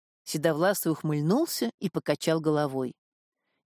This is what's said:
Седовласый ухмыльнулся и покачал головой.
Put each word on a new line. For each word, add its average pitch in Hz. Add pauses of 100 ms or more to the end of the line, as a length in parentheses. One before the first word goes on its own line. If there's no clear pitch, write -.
(220)
Седовласый 165
ухмыльнулся 165
и 190
покачал 160
головой. 143 (720)